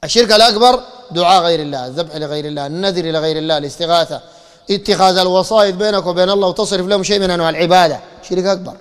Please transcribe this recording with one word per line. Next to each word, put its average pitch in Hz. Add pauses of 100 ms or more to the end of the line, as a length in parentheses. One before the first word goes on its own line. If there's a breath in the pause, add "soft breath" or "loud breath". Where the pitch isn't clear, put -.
الشرك 220
الأكبر 226 (280)
دعاء 175
غير 170
الله، 139
الذبح 151
لغير 151
الله، 147
النذر 170
لغير 160
الله، 156
الاستغاثة، 160 (500 loud breath)
اتخاذ 190
الوسائط 185
بينك 196
وبين 180
الله 196
وتصرف 185
لهم 196
شيء 202
من 190
أنواع 170
العبادة، 165 (300)
شرك 180
أكبر. 185